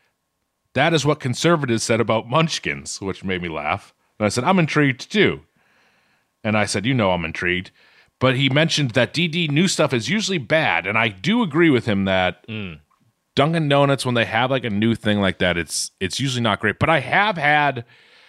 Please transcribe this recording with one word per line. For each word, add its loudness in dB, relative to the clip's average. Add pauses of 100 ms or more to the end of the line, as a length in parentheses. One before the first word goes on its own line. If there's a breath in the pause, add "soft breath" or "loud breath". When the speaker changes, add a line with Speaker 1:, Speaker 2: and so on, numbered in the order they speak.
(720)
Speaker 1:
That 2
is 0
what 0
conservatives 0
said 0
about 0
munchkins," -2
which -8
made -2
me -6
laugh. -4 (260)
And 0
I 2
said, -2
"I'm 4
intrigued, 0
too." 2 (1000)
And 0
I 2
said, -4
"You 0
know 2
I'm -2
intrigued." -4 (480 soft breath)
But 2
he 2
mentioned 0
that 0
D 0
D -2
new 2
stuff 0
is -2
usually -2
bad, 0
and 0
I 2
do -2
agree 2
with 2
him 0
that 0
Speaker 2:
Mm. -12 (560)
Speaker 1:
Dunkin' 0
Donuts, 2
when -2
they 2
have, 0
like, -2
a -4
new 2
thing 0
like 0
that, 2
it's, -6
it's -4
usually -4
not 0
great. -2
But 0
I 2
have 0
had, 0 (460 soft breath)